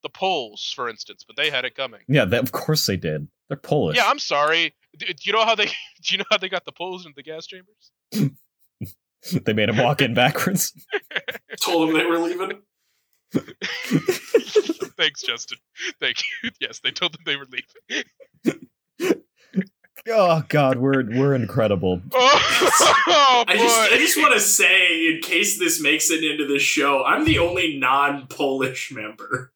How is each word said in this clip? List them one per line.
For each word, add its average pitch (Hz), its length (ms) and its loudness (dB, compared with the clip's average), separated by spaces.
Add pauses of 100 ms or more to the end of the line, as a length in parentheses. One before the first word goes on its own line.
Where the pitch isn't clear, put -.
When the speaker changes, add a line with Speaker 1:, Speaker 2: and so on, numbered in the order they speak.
Speaker 1:
The - 60 -12
Poles, 139 640 -4
for 123 140 -6
instance, 107 360 -16
but 107 100 -20
they 147 140 -2
had 131 160 -4
it 123 100 -8
coming. 120 320 -10
Speaker 2:
Yeah, 143 180 4
they, 95 120 0
of 123 140 -2
course - 340 -2
they 98 120 0
did. 78 300 -4 (220)
They're - 80 -8
Polish. 151 400 0
Speaker 1:
Yeah, 226 100 2
I'm 285 120 0
sorry. 156 560 0 (220)
D-, 175 100 -12
do 185 160 -8
you 202 100 -4
know 220 120 2
how 226 100 2
they, 208 100 0
<laughs> - 20 -6
do - 40 -6 (400)
you 190 80 -2
know 190 100 -4
how 214 80 2
they 180 120 -4
got 180 160 -6
the 147 60 -16
Poles 180 340 -12
into 147 100 -20
the 139 80 -20
gas 160 240 -14
chambers? - 440 -20 (220)
Speaker 2:
<laughs> 151 220 -2 (1120)
They 110 60 0
made 107 160 2
'em 110 100 0
walk 131 240 2
in 123 120 0
backwards. 151 580 0 (480)
<laughs> - 400 -14
Speaker 3:
Told 165 300 0
them 160 80 2
they 165 80 2
were 170 140 0
leaving. 180 420 -6 (720)
Speaker 1:
<laughs> - 0 - (1600)
Thanks, 151 240 -2
Justin. - 360 -8 (420)
Thank 127 180 -4 (260)
you. 240 120 -6
<laughs> - 60 -10
Yes, 117 180 -8
they 127 120 -4
told 170 220 -4
them 160 120 -20
they 151 100 -2
were 139 140 -14
leaving. - 540 -10 (960)
<laughs> - 240 0 (880)
Speaker 2:
Oh, 185 380 4
God, 135 300 4
we're, 135 260 2 (140)
we're 139 180 4
incredible. 98 720 0
Speaker 1:
<laughs> - 60 -12
Oh, 254 260 6 (720)
oh, 269 380 6
Speaker 3:
I - 100 2
just, 233 200 4
I 220 120 4
Speaker 1:
boy. 233 80 4
Speaker 3:
just 311 240 2
wanna 254 180 4
say, 180 680 2
in 160 140 -2
case 196 380 -2
this 165 220 -2
makes 151 280 0
it 160 140 -2
into 151 240 -4
the 139 120 0
show, 139 440 0
I'm 147 220 0
the 156 140 2
only 170 380 -2
non-Polish 135 1160 -2
member. 110 640 -10